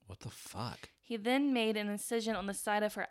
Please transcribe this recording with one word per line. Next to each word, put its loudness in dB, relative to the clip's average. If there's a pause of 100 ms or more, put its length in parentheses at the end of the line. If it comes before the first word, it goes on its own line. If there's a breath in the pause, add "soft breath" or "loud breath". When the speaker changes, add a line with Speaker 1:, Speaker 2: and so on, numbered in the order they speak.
Speaker 1:
What -12
the -8
fuck? -8 (100)
Speaker 2:
He -6
then 4
made 4
an 0
incision 0
on -2
the -2
side 2
of 2
her -4